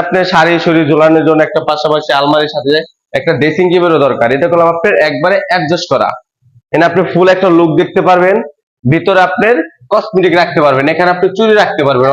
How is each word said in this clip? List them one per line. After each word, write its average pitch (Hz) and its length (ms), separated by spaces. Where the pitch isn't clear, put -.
আপনি 180 140
শাড়ি 170 220
সুড়ি 165 260
ঝোলানোর 160 380
জন্য 156 200
একটা 156 220
পাশাপাশি 151 400
আলমারির 151 360
সাথে 139 180
একটা 151 220
ড্রেসিং 156 320
টেবিলও 170 340
দরকার। 120 300
এটা 170 160
করলাম 170 220
আপনার 190 200
একবারে 156 280
অ্যাডজাস্ট 175 420
করা, 107 180
এখানে 156 180
আপনি 180 120
ফুল 180 240
একটা 185 220
লুক 170 120
দেখতে 175 280
পারবেন, 180 280
ভিতরে 170 440
আপনার 202 280
কসমেটিক 180 480
রাখতে 165 240
পারবেন, 135 280
এখানে 175 220
আপনি 185 120
চুড়ি 220 240
রাখতে 175 260
পারবেন, 131 260